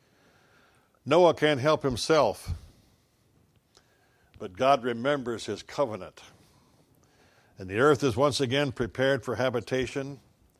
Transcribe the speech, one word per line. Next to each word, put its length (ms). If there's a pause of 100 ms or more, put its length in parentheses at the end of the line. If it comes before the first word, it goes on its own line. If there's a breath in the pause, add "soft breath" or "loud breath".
(1040 soft breath)
Noah 300
can't 260
help 220
himself, 640 (1900 soft breath)
but 200
God 260
remembers 600
his 180
covenant. 580 (1400 soft breath)
And 120
the 100
earth 240
is 140
once 240
again 320
prepared 500
for 120
habitation, 840 (400)